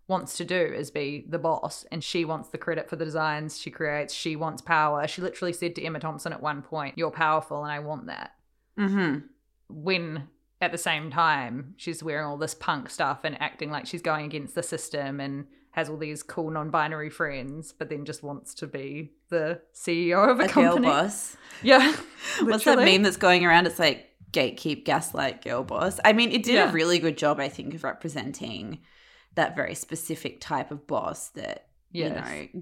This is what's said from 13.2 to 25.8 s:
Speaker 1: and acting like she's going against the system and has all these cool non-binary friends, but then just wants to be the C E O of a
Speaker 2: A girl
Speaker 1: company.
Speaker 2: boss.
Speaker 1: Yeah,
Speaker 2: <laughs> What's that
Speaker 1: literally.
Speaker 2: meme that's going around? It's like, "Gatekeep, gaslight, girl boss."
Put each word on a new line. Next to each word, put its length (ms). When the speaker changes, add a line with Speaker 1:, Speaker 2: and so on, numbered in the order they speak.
Speaker 1:
and 160
acting 300
like 160
she's 160
going 240
against 280
the 80
system 580
and 260
has 160
all 80
these 280
cool 260
non-binary 580
friends, 640
but 160
then 160
just 200
wants 300
to 120
be 460
the 340
C 360
E 60
O 100
of 160
a 40
Speaker 2:
A 40
girl 260
Speaker 1:
company. 140
Speaker 2:
boss. 480
Speaker 1:
Yeah, 300
Speaker 2:
<laughs> 480
What's 240
that 120
Speaker 1:
literally. 80
Speaker 2:
meme 60
that's 120
going 300
around? 200
It's 120
like, 300
"Gatekeep, 520
gaslight, 600
girl 180
boss." 420